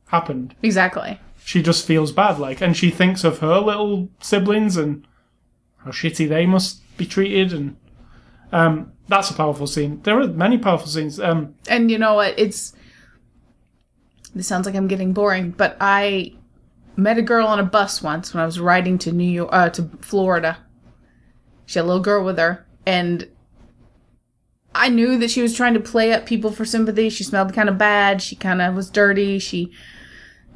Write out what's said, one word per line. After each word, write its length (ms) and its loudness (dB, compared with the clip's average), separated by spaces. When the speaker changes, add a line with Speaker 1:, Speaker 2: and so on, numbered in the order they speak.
Speaker 1:
happened. 540 -2
Speaker 2:
Exactly. 560 0
Speaker 1:
She 180 0
just 240 0
feels 260 2
bad, 260 2
like, 220 -8
and 160 2
she 140 4
thinks 340 2
of 160 0
her 180 2
little 500 -2
siblings 560 0
and 300 -4
how 60 -14
shitty 380 -4
they 180 2
must 340 0
be 80 -4
treated, 480 0
and, 240 -6
um, 400 2
that's 220 2
a 40 -10
powerful 320 -2
scene. 380 -4
There 160 2
are 80 0
many 280 2
powerful 320 0
scenes. 300 -6
Um, 360 -2
Speaker 2:
And 220 2
you 80 0
know 160 2
what? 240 2
It's, 360 -2
this 120 -8
sounds 200 -2
like 100 -6
I'm 100 0
getting 260 -2
boring, 380 0
but 300 0
I 540 0
met 220 2
a 40 4
girl 240 2
on 120 2
a 60 2
bus 380 0
once 300 -6
when 100 -2
I 40 0
was 140 -6
riding 380 2
to 140 -6
New 160 0
York, 240 -2
uh, 180 4
to 200 -6
Florida. 580 0
She 120 -6
had 60 0
a 40 -2
little 140 0
girl 220 2
with 140 -4
her, 260 0
and 400 -2
I 140 2
knew 300 2
that 120 0
she 120 -2
was 120 0
trying 200 2
to 60 2
play 320 0
up 120 -2
people 260 -2
for 140 -8
sympathy. 460 0
She 140 -8
smelled 280 -2
kinda 200 0
bad. 500 2
She 140 -12
kinda 360 0
was 180 -6
dirty. 480 2
She 320 -6